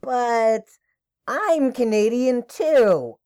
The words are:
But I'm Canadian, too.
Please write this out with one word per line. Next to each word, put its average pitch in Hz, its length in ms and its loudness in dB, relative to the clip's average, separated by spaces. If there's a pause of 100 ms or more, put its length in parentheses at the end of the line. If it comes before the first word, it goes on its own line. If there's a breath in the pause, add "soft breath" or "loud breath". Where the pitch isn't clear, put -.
But 233 600 0 (600)
I'm 302 460 0
Canadian, 240 760 0
too. 202 760 0